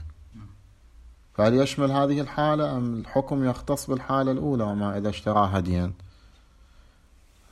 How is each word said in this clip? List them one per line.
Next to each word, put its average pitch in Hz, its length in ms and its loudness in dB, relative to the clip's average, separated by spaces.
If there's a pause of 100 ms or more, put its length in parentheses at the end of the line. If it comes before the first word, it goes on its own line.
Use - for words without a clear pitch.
(1300)
فهل 110 200 4
يشمل 135 360 2
هذه 143 300 2
الحالة 147 560 0
أم 120 180 -2
الحكم 135 500 -2
يختص 135 460 -2
بالحالة 131 420 0
الأولى 135 320 0
وما 101 340 -2
إذا 104 100 -2
اشترى 104 440 2
هدياً؟ 90 400 0 (1600)